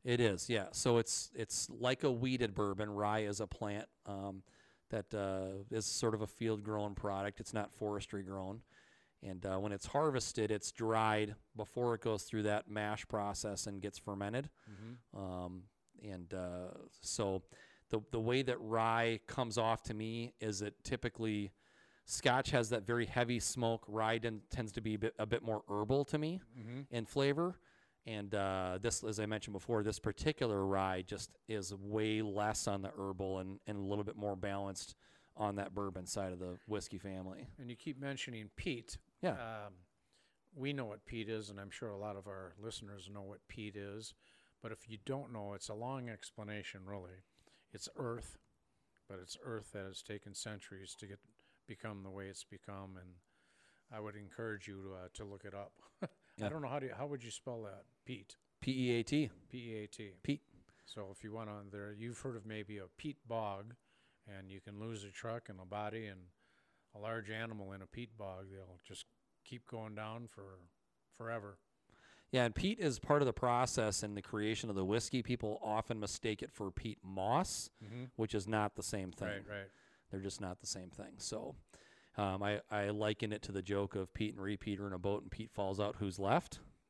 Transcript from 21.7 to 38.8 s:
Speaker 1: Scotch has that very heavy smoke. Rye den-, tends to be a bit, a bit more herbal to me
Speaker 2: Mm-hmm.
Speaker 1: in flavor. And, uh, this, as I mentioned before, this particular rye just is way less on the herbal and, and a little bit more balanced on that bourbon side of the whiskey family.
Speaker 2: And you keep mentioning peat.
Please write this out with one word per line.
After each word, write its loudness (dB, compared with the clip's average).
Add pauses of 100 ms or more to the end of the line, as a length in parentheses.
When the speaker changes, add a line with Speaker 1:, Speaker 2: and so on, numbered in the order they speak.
Speaker 1:
Scotch 6
has 6
that 2
very 4
heavy 4
smoke. 2
Rye 4
den-, 0 (100)
tends -2
to -2
be 2
a -2
bit, 2
a 2
bit 2
more 0
herbal 4
to 0
me 0 (180)
Speaker 2:
Mm-hmm. -8 (100)
Speaker 1:
in 0
flavor. 4 (500)
And, -4
uh, 2
this, 2
as 0
I 2
mentioned -2
before, 2
this 2
particular 2
rye 4
just -6 (160)
is -2
way 2
less 2
on 2
the -4
herbal 0
and, -4
and -2
a 0
little 2
bit -4
more 2
balanced -2 (420)
on 2
that -2
bourbon -2
side -2
of -6
the -4 (100)
whiskey -4
family. -8 (100)
Speaker 2:
And -10
you -8
keep -8
mentioning -6
peat. -2 (240)